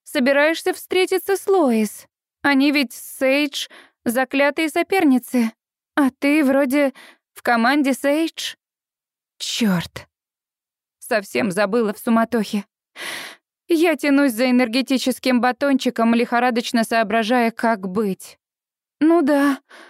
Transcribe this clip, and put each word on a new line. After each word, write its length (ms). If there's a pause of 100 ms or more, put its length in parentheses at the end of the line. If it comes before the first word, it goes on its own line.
собираешься 680
встретиться 640
с 100
Лоис? 600 (360)
Они 300
ведь 220
с 240
Сейдж 500 (360)
заклятые 680
соперницы. 840 (420)
А 160
ты 320
вроде 520 (400)
в 80
команде 500
Сейдж». 600 (840)
Чёрт. 680 (920)
Совсем 500
забыла 420
в 60
суматохе. 640 (1040)
Я 280
тянусь 360
за 180
энергетическим 920
батончиком, 720
лихорадочно 720
соображая, 640
как 380
быть. 500 (600)
Ну 200
да, 380 (320)